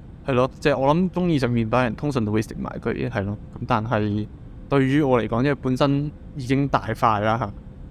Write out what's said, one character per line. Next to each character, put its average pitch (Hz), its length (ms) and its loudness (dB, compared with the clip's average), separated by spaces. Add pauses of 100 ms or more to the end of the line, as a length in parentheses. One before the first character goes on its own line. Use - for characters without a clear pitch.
(260)
係 139 80 0
咯， 127 160 4 (100)
即 156 100 2
係 135 80 2
我 139 180 4
諗 180 160 2
鍾 180 160 0
意 160 120 4
食 123 80 0
麵 117 220 2
包 120 100 2
嘅 127 40 4
人 110 120 -2
通 147 140 -4
常 131 140 0
都 104 80 -2
會 110 100 2
食 - 160 -6
埋 131 120 -6 (120)
佢， - 280 -2
係 101 140 -2
咯。 101 140 -4 (220)
咁 120 80 -6
但 110 180 0
係 107 420 0 (420)
對 139 160 4
於 139 160 4
我 127 200 4
嚟 110 60 -2
講， 117 160 0
因 143 60 4
為 143 60 2
本 131 200 -2
身 143 340 2 (260)
已 139 100 -8
經 135 220 2
大 117 200 0
塊 110 320 2
啦 110 180 2
嚇， 104 160 -4 (380)